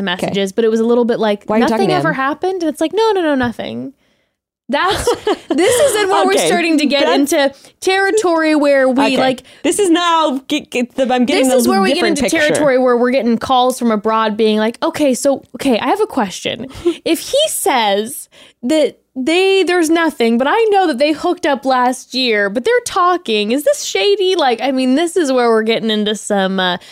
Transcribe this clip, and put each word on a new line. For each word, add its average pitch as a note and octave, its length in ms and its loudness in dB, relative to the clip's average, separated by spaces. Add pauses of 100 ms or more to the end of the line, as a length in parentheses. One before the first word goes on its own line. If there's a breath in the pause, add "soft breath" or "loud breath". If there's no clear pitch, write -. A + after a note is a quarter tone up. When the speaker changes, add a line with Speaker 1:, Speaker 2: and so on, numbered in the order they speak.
Speaker 1:
the F3+ 80 -2
Speaker 2:
Okay. F3+ 140 -4
Speaker 1:
messages, G3 260 -2
but A#3 120 -2
it A3 40 2
was A3+ 120 2
a A3+ 40 0
little A#3+ 220 2
bit A3 120 0
like, G#3 280 -2
Speaker 2:
Why G#3+ 100 -2
are - 20 2
you - 40 2
Speaker 1:
"Nothing D4 160 2
Speaker 2:
talking G4 100 2
to - 60 2
Speaker 1:
ever D#4+ 160 0
Speaker 2:
him? C#4 60 -2
Speaker 1:
happened?" D4+ 460 -4
And D#4+ 60 0
it's - 140 -4
like, D#4+ 100 -2
"No, A4 200 2
no, F#4+ 100 -2
no, D4+ 120 0
nothing." A#3+ 600 -6 (760)
That's, E4 360 -2 (200)
Speaker 2:
<laughs> - 240 -4
Speaker 1:
this F4 320 2
is C#5 140 2
then G#4 160 0
where F#4 140 2
Speaker 2:
Okay. - 20 2
Speaker 1:
we're F#4+ 200 2
starting E4+ 320 0
to D4 80 2
get C#4 200 0
Speaker 2:
That's C#4+ 260 0
Speaker 1:
into C#4 480 -2
territory F#4+ 760 0
where C#4 340 2
we, C4 240 0
Speaker 2:
Okay. - 20 0
Speaker 1:
like, C4 280 -2 (180 loud breath)
Speaker 2:
This F4+ 160 0
is G4+ 100 2
now, E4 500 2 (100)
get, - 220 -4
get B3 260 -4
the, C4 140 0
I'm B3 140 2
getting C4+ 200 2
Speaker 1:
this B3+ 100 2
Speaker 2:
a - 40 4
Speaker 1:
is A#3 100 2
where F#4+ 120 2
we - 100 2
get C#4 40 0
Speaker 2:
different D4+ 240 0
Speaker 1:
into A#3 120 -2
Speaker 2:
picture. D#4 180 2
Speaker 1:
territory C#4+ 300 2
where B3 180 2
we're B3 160 0
getting A#3 260 0
calls B3+ 400 0
from A#3 120 -2
abroad A3 460 -2
being G#3+ 220 2
like, A3+ 260 -2
"Okay, D4+ 300 0
so, C4+ 280 -2 (120)
okay, B3+ 240 0
I - 80 -6
have G4 160 0
a - 40 0
question. - 600 -6 (180)
Speaker 2:
<laughs> E4+ 220 -4
Speaker 1:
If D#4+ 140 0
he C5+ 280 -2
says A3+ 800 -2 (360 loud breath)
that C#4 340 0 (200)
they, F#4 440 2
there's E4+ 260 0
nothing, D4+ 480 0
but C4 140 0
I G#4+ 100 2 (100)
know F#4+ 180 2
that B3 100 -2
they D4+ 140 2
hooked F4 340 -2
up C#4+ 180 -2
last B3+ 480 -2
year, A3 380 0
but A#3+ 140 -4
they're A#4+ 220 2
talking, E4+ 640 0
is D4 100 0
this - 220 0
shady?" G4 500 0
Like, B3+ 260 0
I C4+ 120 -2
mean, C4 240 2
this E4+ 200 0
is D4 160 2
where A#3+ 160 2
we're A3 140 2
getting A3 280 -2
into G#3+ 260 -2
some, F#3+ 420 -2
uh, F3+ 200 -2 (140 loud breath)